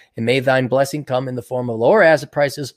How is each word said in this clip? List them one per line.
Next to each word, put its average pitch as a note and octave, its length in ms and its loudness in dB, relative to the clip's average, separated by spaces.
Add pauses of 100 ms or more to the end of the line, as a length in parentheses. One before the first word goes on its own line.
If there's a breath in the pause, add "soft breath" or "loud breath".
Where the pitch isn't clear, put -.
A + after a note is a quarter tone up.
(160 soft breath)
And A2+ 100 -6
may C3 140 2
thine C3 280 0
blessing C3+ 360 -2
come C3 240 -6
in B2+ 80 -8
the A#2+ 60 -8
form B2 280 -8
of A2+ 80 -6
lower E3+ 260 4
acid D#3 280 4
prices, C#3+ 460 -4